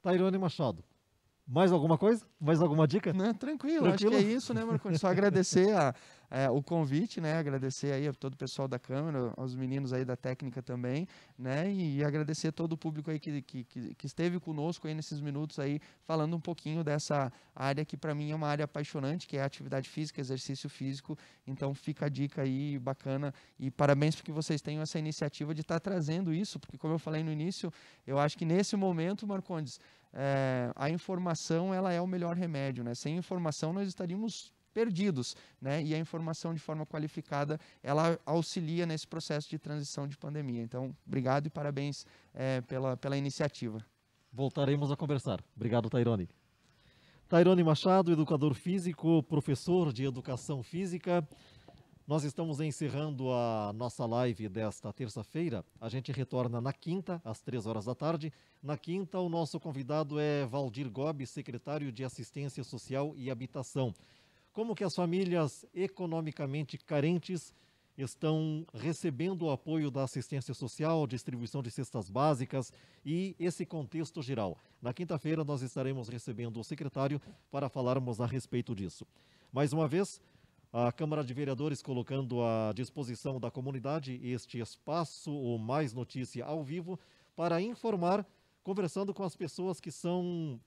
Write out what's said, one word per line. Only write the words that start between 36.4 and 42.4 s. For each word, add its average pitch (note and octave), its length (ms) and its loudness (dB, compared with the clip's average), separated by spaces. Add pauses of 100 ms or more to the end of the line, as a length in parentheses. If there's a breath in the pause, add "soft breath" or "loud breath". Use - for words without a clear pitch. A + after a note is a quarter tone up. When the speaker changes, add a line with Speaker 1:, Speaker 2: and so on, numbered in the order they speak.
Speaker 2:
de D#3+ 80 -2
forma D#3 240 -4
qualificada, D3+ 760 -2 (240 loud breath)
ela D#3+ 420 4
auxilia E3+ 640 0
nesse D#3 180 -4
processo D#3 420 -4
de D#3 120 -6
transição D3 480 -6
de C#3+ 100 -8
pandemia. C#3+ 460 -4
Então, B2+ 320 -6 (100)
obrigado C#3 400 2
e D#3 60 -4
parabéns, C#3+ 560 -4 (260 loud breath)
é, C3 280 0